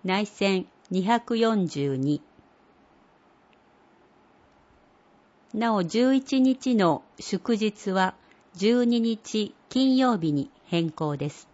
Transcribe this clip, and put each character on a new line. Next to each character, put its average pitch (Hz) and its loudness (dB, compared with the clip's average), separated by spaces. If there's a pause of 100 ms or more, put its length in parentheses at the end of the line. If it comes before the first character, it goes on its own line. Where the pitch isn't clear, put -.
内 196 -2
線 196 -2 (240)
二 185 -2
百 233 -2
四 220 0
十 139 -4
二。 143 -2 (3250)
な 220 0
お、 185 0
十 247 2
一 269 0
日 262 2
の 175 2 (160)
祝 220 -2
日 208 -4
は 185 0 (400)
十 233 2
二 240 2
日 220 -4 (140)
金 262 2
曜 254 2
日 160 0
に 139 -2 (140)
変 165 -2
更 151 -4
で 143 -6
す。 - -20